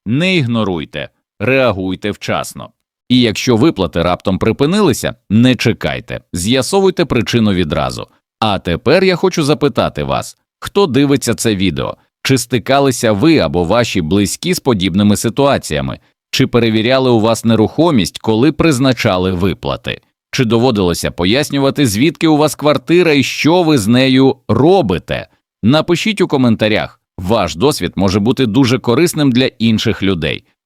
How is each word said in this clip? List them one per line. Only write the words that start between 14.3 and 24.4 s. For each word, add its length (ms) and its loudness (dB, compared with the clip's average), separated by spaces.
з 60 -8
подібними 560 2
ситуаціями? 840 -2
Чи 160 0
перевіряли 640 2
у 100 4
вас 240 0
нерухомість, 760 2
коли 340 0
призначали 800 0
виплати? 680 -4
Чи 140 0
доводилося 640 0
пояснювати, 760 0
звідки 420 0
у 80 4
вас 180 0
квартира 580 0
і 100 2
що 400 0
ви 160 2
з 80 -2
нею 500 2